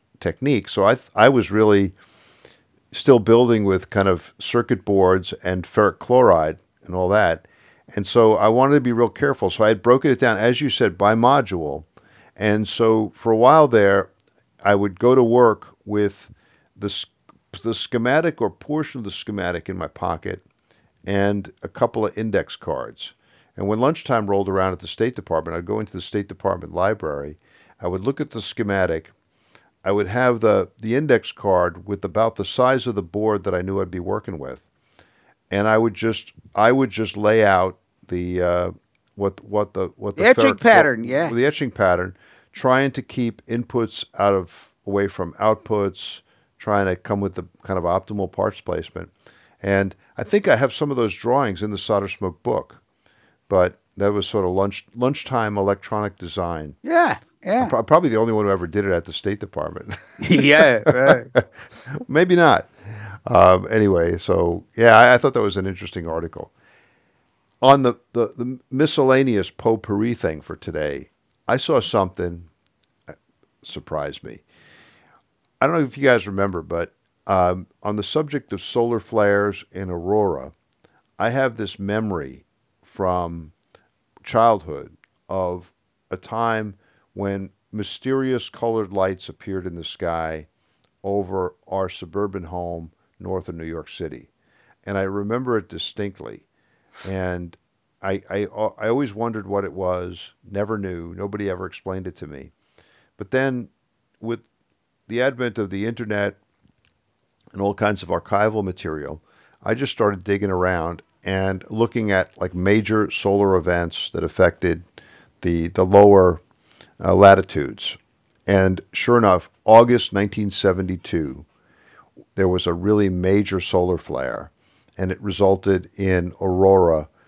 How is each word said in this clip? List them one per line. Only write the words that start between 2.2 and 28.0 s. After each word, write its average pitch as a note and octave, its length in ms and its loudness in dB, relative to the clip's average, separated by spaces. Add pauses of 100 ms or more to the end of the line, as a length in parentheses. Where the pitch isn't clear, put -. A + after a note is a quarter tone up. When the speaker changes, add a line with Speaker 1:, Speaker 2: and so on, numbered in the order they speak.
Speaker 1:
still - 280 4
building A2+ 460 4
with F#2+ 260 0
kind G2 160 0
of F2+ 320 -2
circuit A#2+ 440 -2
boards F#2+ 480 2 (120)
and F2+ 200 -4
ferric G#2 360 0
chloride F2+ 580 4 (280)
and F2+ 100 -10
all F2+ 140 0
that. F#2+ 380 0 (480)
And G2+ 120 -6
so A2 300 6
I G#2 100 4
wanted C3 280 4
to C#3+ 60 4
be B2 120 -2
real A#2 160 2
careful. C3 420 -2
So - 120 -2
I G#2+ 40 4
had G#2+ 160 2
broken C3 260 4
it B2+ 100 2
down, A#2 180 2
as A#2+ 220 0
you D3 100 -2
said, G#2 280 -2
by G#2+ 160 4
module. G2 720 0 (520)
And G#2+ 320 0
so A2 460 2
for - 180 -2
a A2 60 4
while C#3+ 300 6
there, G2+ 420 4 (540)
I G2+ 100 4
would G2+ 260 0
go B2 140 6
to B2+ 100 6
work A#2 440 4 (180)
with G#2 460 -4 (440)
the G2+ 120 -6
s-, - 180 -10 (560)
the A2+ 140 -4
schematic C3 640 -2
or G#2+ 80 0
portion D3 500 -8
of A2+ 40 -12
the G2 80 -12
schematic F2+ 580 -6
in F#2 80 -8
my E2 100 -8
pocket F#2 560 -8 (640)
and G2+ 460 -2 (100)
a - 80 -12
couple A2+ 380 -2
of - 100 -14
index G#2 380 -4
cards. B1 580 -10 (420)
And G2 120 -6
when G#2+ 120 0
lunchtime B2 480 0
rolled G2 220 0
around F#2+ 240 0
at F2 80 -10
the G2+ 60 -16
State A#2+ 280 -4
Department, E2 420 -4
I'd E2+ 80 -10
go G#2 140 -4
into G#2+ 140 -10
the F#2 80 -12
State G2+ 260 -8
Department F2 460 -6
library. D#2 640 -4 (440)
I F2 60 -6
would F#2 160 -4